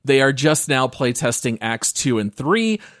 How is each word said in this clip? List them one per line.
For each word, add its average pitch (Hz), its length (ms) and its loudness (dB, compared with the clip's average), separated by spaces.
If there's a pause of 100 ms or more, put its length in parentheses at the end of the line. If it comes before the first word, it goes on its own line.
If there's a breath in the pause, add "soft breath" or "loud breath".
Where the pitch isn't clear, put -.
They 135 160 4
are 139 100 4
just 147 380 0
now 131 180 2
playtesting 120 720 -2
Acts 113 320 -4
two 120 280 0
and 104 140 -4
three, 214 460 -2 (200 loud breath)